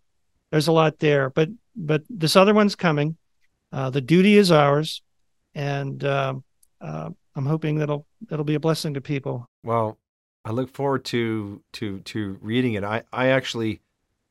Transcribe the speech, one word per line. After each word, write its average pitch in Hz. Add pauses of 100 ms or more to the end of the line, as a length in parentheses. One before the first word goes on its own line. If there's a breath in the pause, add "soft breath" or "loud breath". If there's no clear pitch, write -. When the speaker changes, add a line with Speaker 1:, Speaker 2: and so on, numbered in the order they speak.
(520)
Speaker 1:
there's 156
a 165
lot 160
there. 143
But, 160 (260)
but 156
this 160
other 196
one's 202
coming. 156 (560)
Uh, 135
The 139
Duty 185
Is 190
Ours, 147 (540)
and, 139
uh, 139 (460)
uh, 156 (240)
I'm 135
hoping 156
that'll, 147 (220)
that'll 151
be 151
a 147
blessing 156
to 139
people. 135 (180)
Speaker 2:
Well, 113 (460)
I 110
look 127
forward 135
to, 110 (140)
to, 98
to 98
reading 117
it. 98
I, 107 (100)
I 127
actually, 117 (500)